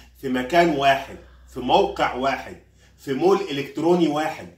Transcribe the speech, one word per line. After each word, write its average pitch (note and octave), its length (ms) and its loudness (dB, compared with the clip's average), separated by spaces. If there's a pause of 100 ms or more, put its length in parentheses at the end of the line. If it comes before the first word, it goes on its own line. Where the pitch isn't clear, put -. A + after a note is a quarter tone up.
(220)
في C3+ 80 -4
مكان B2+ 400 2
واحد، C3+ 480 0 (360)
في B2+ 60 -10
موقع D3 540 0
واحد، B2+ 440 -4 (400)
في C#3 160 -6
مول F3 260 4 (120)
إلكتروني D#3 560 0
واحد. D3+ 400 -4 (100)